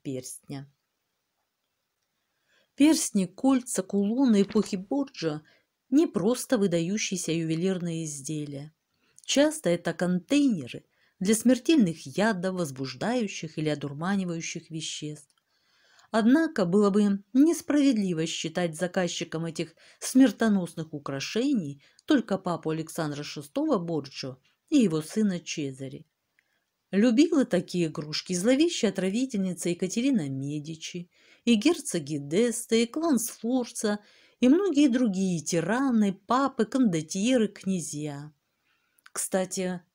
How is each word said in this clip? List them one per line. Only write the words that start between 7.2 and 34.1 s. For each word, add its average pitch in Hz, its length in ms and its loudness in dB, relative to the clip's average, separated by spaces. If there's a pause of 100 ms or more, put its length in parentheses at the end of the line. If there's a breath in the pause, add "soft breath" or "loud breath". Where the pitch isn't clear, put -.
ювелирные 165 720 -2
изделия. 147 720 -10 (500 soft breath)
Часто 294 460 2
это 170 240 -2
контейнеры 180 920 0 (360)
для 208 160 2
смертельных 247 680 2
ядов, 185 520 -2
возбуждающих 160 1040 -6
или 151 100 -2
одурманивающих 165 1000 -4
веществ. 151 600 -10 (800 soft breath)
Однако 254 540 4
было 202 260 4
бы 202 320 2 (100)
несправедливо 269 920 2
считать 160 500 -4
заказчиком 175 680 -4
этих 165 300 -8 (260 soft breath)
смертоносных 208 920 2
украшений 147 880 -4 (240 soft breath)
только 220 320 2
папу 160 320 -4
Александра 156 520 -6
шестого 214 560 -2
Борджиа 143 580 -8 (320)
и 302 100 4
его 160 220 4
сына 190 380 0
Чезаре. 135 680 -10 (840)
Любила 254 540 4
такие 175 420 0
игрушки 156 460 -8
зловещая 247 580 2
отравительница 190 800 -2
Екатерина 185 600 0
Медичи, 151 800 -8 (360 soft breath)
и 233 120 4
герцоги 196 600 0
Десте, 220 680 0
и - 20 -2
клан 311 320 0
Сфорца, 226 800 -4 (420 soft breath)